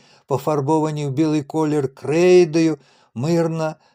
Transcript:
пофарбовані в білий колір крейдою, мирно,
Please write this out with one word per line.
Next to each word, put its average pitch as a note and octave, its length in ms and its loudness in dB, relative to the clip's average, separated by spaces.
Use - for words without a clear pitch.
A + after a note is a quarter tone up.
пофарбовані D3+ 840 -2
в C#3 40 -6
білий D3+ 320 0
колір D3+ 520 -4
крейдою, E3 800 2
мирно, D#3+ 640 -2